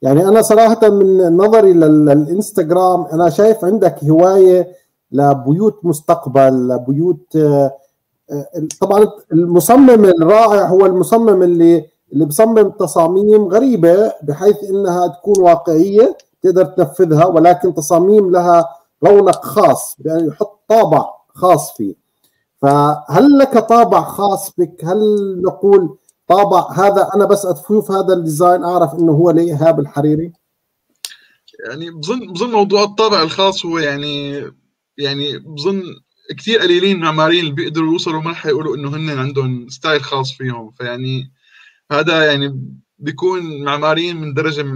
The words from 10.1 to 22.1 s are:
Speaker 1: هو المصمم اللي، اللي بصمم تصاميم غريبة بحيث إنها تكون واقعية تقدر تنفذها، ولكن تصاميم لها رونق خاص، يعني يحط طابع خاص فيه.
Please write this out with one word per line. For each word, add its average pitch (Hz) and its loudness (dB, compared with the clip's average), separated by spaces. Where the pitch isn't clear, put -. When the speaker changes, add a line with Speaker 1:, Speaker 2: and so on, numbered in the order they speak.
Speaker 1:
هو 190 4
المصمم 185 2
اللي، 170 2
اللي 147 0
بصمم 214 0
تصاميم 190 0
غريبة 202 2
بحيث 180 0
إنها 180 -2
تكون 196 -2
واقعية 180 2
تقدر 185 2
تنفذها، 165 0
ولكن 175 2
تصاميم 185 2
لها 170 2
رونق 196 4
خاص، 143 0
يعني 160 -2
يحط - -10
طابع 196 2
خاص 175 -2
فيه. 101 -8